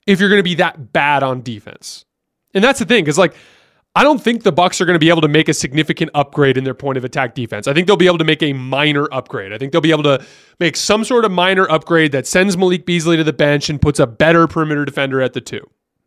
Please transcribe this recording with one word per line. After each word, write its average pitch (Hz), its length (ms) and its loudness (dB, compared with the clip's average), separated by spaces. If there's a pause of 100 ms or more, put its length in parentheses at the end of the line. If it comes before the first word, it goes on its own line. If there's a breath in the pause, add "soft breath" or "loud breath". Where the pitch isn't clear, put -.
if 196 140 2
you're 196 100 2
gonna 202 140 2
be 175 120 -4
that 156 360 -4
bad 143 320 2
on 127 180 -4
defense. - 600 -16 (500)
And 196 80 0
that's 262 180 2
the 226 60 -4
thing, 202 200 2
'cause, 147 120 0
like, 180 160 2 (600 soft breath)
I 196 100 4
don't 285 200 2
think 233 200 -2
the 185 100 2
Bucks 175 260 0
are 185 60 -2
gonna 170 140 2
be 160 100 4
able 165 100 4
to 156 80 2
make 151 220 2
a 156 40 0
significant 151 600 -4
upgrade 139 440 0
in 131 60 -2
their 131 100 -6
point 135 240 -6
of 123 60 -4
attack 127 320 -6
defense. 110 320 -8
I 139 60 0
think 170 140 0
they'll 202 100 4
be 175 100 4
able 175 120 2
to 160 40 -2
make 160 180 0
a 147 120 0
minor 143 580 -2
upgrade. 120 400 -10
I 107 60 -10
think 135 160 -8
they'll 165 80 0
be 160 100 2
able 151 120 0
to 143 220 0 (360 loud breath)
make 165 160 -2
some 220 260 0
sort 233 220 2
of 202 60 0
minor 185 380 0
upgrade 160 440 0
that 131 120 -4
sends 185 300 0
Malik 180 300 0
Beasley 170 320 0
to 160 80 0
the 151 80 0
bench 147 360 0
and 147 120 -6
puts 147 180 2
a 139 80 2
better 160 400 4
perimeter 151 380 -2
defender 135 360 -4
at 127 120 -2
the 123 80 -6
two. - 280 -12 (380)